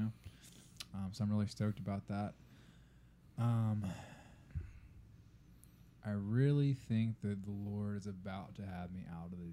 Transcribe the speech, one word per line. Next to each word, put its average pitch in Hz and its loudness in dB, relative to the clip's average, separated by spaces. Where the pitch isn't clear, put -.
know. 110 0
Um, 95 -2
so 104 0
I'm 104 4
really 104 4
stoked 107 0
about 98 -2
that. 101 -2
Um, 113 4
I 107 -2
really 131 4
think 113 4
that 101 0
the 101 -6
Lord 104 -2
is 98 -6
about 95 -6
to 104 -8
have 90 -6
me 92 -8
out 85 -8
of 90 -8
the 85 -8